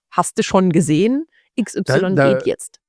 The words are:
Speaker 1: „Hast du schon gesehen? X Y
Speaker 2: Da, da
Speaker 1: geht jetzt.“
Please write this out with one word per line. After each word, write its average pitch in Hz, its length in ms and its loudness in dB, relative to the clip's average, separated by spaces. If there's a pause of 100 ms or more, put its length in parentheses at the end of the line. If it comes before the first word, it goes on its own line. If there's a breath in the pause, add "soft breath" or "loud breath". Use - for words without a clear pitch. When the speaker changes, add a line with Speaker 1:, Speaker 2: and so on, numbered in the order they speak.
(100)
Speaker 1:
„Hast - 280 -4
du 185 40 0
schon 185 280 2
gesehen? 190 560 0 (300)
X - 200 -4
Y 180 380 0
Speaker 2:
Da, 139 140 4
da 131 60 2
Speaker 1:
geht 131 120 -4
jetzt.“ - 320 -8 (100)